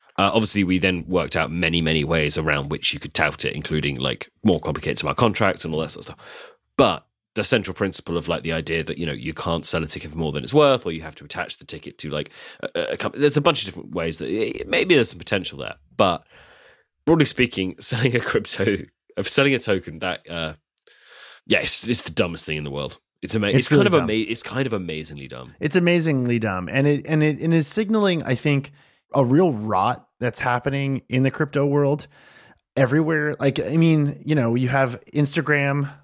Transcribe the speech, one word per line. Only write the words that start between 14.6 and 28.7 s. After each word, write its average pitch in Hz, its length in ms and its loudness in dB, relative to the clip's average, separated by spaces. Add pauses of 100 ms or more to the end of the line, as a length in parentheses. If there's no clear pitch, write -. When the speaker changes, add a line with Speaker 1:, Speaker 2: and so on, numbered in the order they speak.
Speaker 1:
maybe 175 280 2
there's 120 140 4
some 90 100 -12
potential 87 400 -4
there. 60 160 -10 (220)
But 92 280 2 (800)
broadly 160 200 6
speaking, 98 500 -2
<laughs> - 40 -20
selling 120 360 -2
a 120 60 2
crypto, 104 560 -2 (400)
uh, 101 60 -4
selling 139 300 2
a 120 60 0
token 87 400 -4
that, 90 300 -6
uh, 82 240 -6 (960)
yeah, 98 120 4
it's, - 280 -2
it's 117 160 -2
the 82 80 -8
dumbest 85 340 -2
thing 78 120 -4
in 76 80 -6
the 71 40 -6
world. 69 300 -8 (220)
It's 92 120 -8
ama-, 104 140 0
Speaker 2:
It's 123 120 4
Speaker 1:
it's - 100 -2
kind 147 100 6
Speaker 2:
really 202 80 6
Speaker 1:
of 185 60 2
Speaker 2:
dumb. 151 100 4
Speaker 1:
ama-, 110 260 0
it's 113 140 -6
kind 131 240 -4
of 110 60 -4
amazingly 78 540 -8
dumb. 64 320 -16
Speaker 2:
It's 151 160 -2
amazingly 160 640 2
dumb, 95 320 -2
and 135 160 2
it, 147 220 2
and 156 160 2
it, 151 160 0
and 165 140 0
is 160 140 4
signaling, 202 560 0
I 127 120 0
think, 139 360 0 (420)